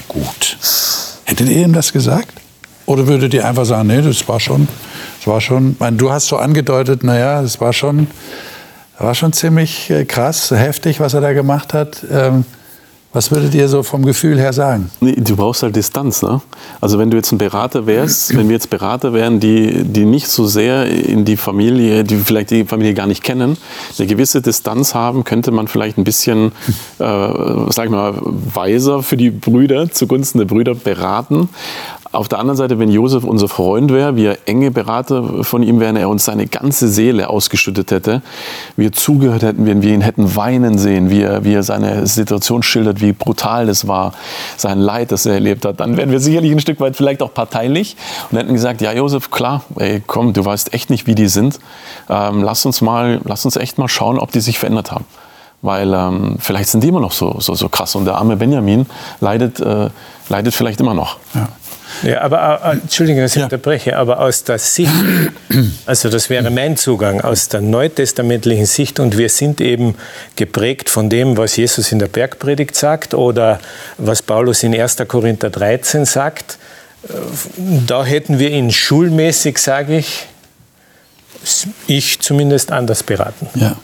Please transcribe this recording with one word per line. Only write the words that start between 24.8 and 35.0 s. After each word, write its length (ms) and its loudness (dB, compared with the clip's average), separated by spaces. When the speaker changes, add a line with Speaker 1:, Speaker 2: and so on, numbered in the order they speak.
Speaker 2:
haben, 300 0
könnte 280 0
man 160 0
vielleicht 300 -2
ein 60 2
bisschen, 480 2
<laughs> 240 -14
äh, 40 -6
sag 160 -2
ich 40 -2
mal, 320 0
weiser 800 0
für 140 -2
die 140 4
Brüder, 600 2
zugunsten 480 0
der 80 2
Brüder 280 2
beraten. 760 -2
Auf 160 -4
der 120 -4
anderen 180 0
Seite, 220 0
wenn 120 2
Josef 320 2
unser 260 0
Freund 440 2
wäre, 240 2
wir 300 2
enge 240 2
Berater 760 -2